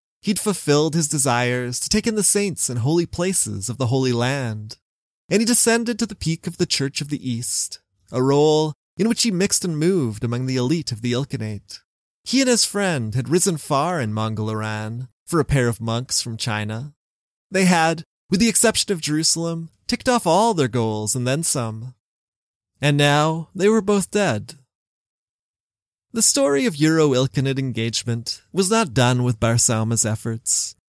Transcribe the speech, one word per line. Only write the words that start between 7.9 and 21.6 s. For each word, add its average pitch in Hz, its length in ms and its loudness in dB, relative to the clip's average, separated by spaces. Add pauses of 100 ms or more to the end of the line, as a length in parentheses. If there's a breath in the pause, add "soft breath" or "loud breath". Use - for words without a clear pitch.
a 127 100 -2
role 151 520 4 (240)
in 196 100 2
which - 160 0
he 233 80 2
mixed 185 320 0
and 165 140 -2
moved 147 460 0
among 120 220 -4
the 131 120 -2
elite 143 340 -2
of 107 100 -8
the 120 120 -2
Ilkhanate. 110 640 -8 (440)
He 262 180 0
and 254 80 2
his 233 160 2
friend 151 500 -2
had 127 140 -2
risen 175 280 2
far 151 440 -2
in 107 120 -4
Mongol 107 360 -4
Iran 110 580 -6 (180)
for 170 140 0
a 135 60 2
pair 131 220 2
of 117 120 -2
monks 113 420 -4
from 113 160 -8
China. 110 560 -6 (560)
They 190 160 2
had, 165 380 4 (260)
with 185 100 0
the 233 100 4
exception - 420 2
of 170 100 -2
Jerusalem, 165 680 -2 (180)
ticked - 220 0
off 240 180 2
all 208 260 4
their 143 140 2
goals 110 480 -2
and 123 100 -2
then 143 180 0
some. 117 520 -4 (840)